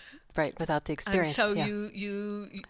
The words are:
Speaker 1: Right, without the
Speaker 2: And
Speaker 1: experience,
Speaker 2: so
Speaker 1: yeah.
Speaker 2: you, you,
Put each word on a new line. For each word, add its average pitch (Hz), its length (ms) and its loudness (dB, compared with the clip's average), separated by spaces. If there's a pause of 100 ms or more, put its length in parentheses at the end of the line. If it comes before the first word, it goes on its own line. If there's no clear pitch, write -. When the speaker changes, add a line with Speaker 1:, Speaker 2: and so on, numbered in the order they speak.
(360)
Speaker 1:
Right, 160 240 2
without 160 260 2
the - 60 -2
Speaker 2:
And 151 60 -2
Speaker 1:
experience, 175 380 2
Speaker 2:
so 208 180 4
Speaker 1:
yeah. 156 120 2
Speaker 2:
you, 208 280 -2
you, 202 760 -6